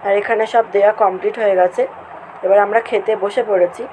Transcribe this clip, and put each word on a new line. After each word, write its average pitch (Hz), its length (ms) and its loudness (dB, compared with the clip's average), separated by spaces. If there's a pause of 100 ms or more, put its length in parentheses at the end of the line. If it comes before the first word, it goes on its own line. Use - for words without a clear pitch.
আর 196 160 0
এখানে 220 220 -2 (100)
সব 226 180 4
দেয়া 202 200 4
কমপ্লিট 208 480 0
হয়ে 202 160 2
গেছে, 180 320 2 (580)
এবার 196 140 6
আমরা 208 200 2
খেতে 214 360 -2
বসে 202 280 -4
পড়েছি। 196 500 0